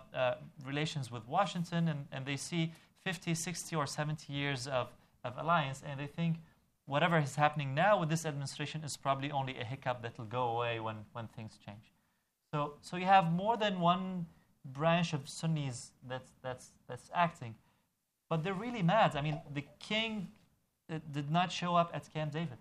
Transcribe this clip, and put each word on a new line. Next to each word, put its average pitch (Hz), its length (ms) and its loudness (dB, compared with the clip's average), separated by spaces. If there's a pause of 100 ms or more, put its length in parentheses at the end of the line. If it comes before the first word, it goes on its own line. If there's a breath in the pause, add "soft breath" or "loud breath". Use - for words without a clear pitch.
(140)
uh, 127 220 2 (300)
relations 139 460 -2
with 117 160 -8
Washington, 170 600 0
and, 143 240 -2
and 135 140 -6
they 143 100 -2
see 165 380 -2 (320 loud breath)
fifty, 180 280 -2
sixty, 170 420 -4
or 147 100 0
seventy 151 480 -4
years 139 340 -2
of, 131 220 -2 (340 soft breath)
of 123 140 -8
alliance, 147 480 0
and 143 140 -8
they 143 80 -6
think 165 300 0 (480 soft breath)
whatever 160 320 4
is 139 180 2
happening 147 380 2
now 190 240 6
with 165 120 2
this 165 160 0
administration 143 580 -6
is 135 140 -8
probably 139 340 0
only 135 260 -2
a 123 60 -4
hiccup 123 380 -4
that 117 160 -8
will 120 80 -8
go 120 240 0
away 117 320 0
when, 110 320 -6
when 113 140 -8
things 110 380 -14
change. 107 280 -16 (580)
So, 151 300 -2
so - 160 -8
you 185 80 -2
have 190 260 8
more 202 260 2
than 202 220 2
one 180 460 2 (400 soft breath)
branch 165 480 2
of 143 160 -4
Sunnis 151 600 -2 (160)
that's, 127 240 -8 (100)
that's, 127 300 -8 (160)
that's - 260 -12
acting. 165 400 0 (720)
But 160 160 2
they're 190 120 0
really 233 260 -4
mad. 165 340 6
I 143 60 0
mean, 151 180 0 (140)
the 143 100 -4 (140)
king, 214 520 -2 (600)
uh, 160 60 -4 (140)
did 143 180 -2
not 175 220 2
show 175 240 0
up 170 180 4
at 143 180 -8
Camp 156 220 -4
David. 151 280 -4